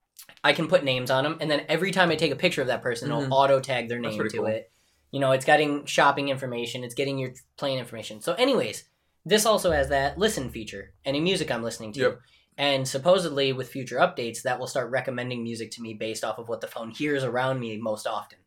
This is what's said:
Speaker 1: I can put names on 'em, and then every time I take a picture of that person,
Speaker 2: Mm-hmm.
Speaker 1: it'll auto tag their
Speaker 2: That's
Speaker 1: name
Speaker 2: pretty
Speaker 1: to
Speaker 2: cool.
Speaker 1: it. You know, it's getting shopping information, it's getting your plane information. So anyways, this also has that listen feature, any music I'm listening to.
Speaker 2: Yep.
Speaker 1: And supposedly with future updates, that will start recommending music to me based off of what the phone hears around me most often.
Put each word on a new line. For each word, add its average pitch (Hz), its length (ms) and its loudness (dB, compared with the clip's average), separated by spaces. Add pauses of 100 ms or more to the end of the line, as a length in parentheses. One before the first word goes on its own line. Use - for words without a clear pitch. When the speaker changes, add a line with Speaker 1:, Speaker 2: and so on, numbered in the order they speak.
(440)
Speaker 1:
I 147 100 6
can 160 140 0
put 160 160 4
names 127 280 0
on 131 140 4
'em, 165 140 -2
and 151 120 -2
then 143 180 0
every 165 220 0
time 180 180 4
I 160 60 2
take 156 160 2
a 131 40 -2
picture 175 260 0
of 123 60 -2
that 120 140 0
person, 123 280 -4
Speaker 2:
Mm-hmm. 143 160 -2
Speaker 1:
it'll 135 120 0
auto 135 220 6
tag 123 300 -2
their 120 120 -4
Speaker 2:
That's 113 120 -4
Speaker 1:
name 107 80 -6
Speaker 2:
pretty 110 160 -2
Speaker 1:
to 104 60 0
Speaker 2:
cool. 104 80 0
Speaker 1:
it. - 200 -6 (400)
You 139 80 -4
know, 135 120 4
it's 135 140 2
getting 147 400 4
shopping 143 440 2
information, 123 540 -6
it's 123 120 -10
getting 139 240 -2
your 131 140 -6 (240)
plane 135 220 -2
information. 110 420 -12
So 170 120 -2
anyways, 202 520 2 (400)
this 208 200 4
also 196 260 4
has 143 180 4
that 139 280 2
listen 170 320 0
feature, 104 440 -12 (120)
any 143 140 0
music 160 320 0
I'm 117 120 -4
listening 110 300 -8
to. 131 60 -6
Speaker 2:
Yep. 127 200 0 (380)
Speaker 1:
And 139 300 0
supposedly 139 640 2
with 127 160 -6
future 120 280 -8
updates, 123 460 0
that 127 160 -2
will 123 80 -8
start 120 240 -2
recommending 123 520 -4
music 113 280 -8
to 120 100 -14
me 110 120 -10
based 110 300 -6
off 110 140 -4
of 117 120 -12
what 113 120 -6
the 113 60 -10
phone 113 240 -10
hears 143 320 -2
around 131 360 0
me 110 180 -6
most 107 300 -4
often. 107 400 -6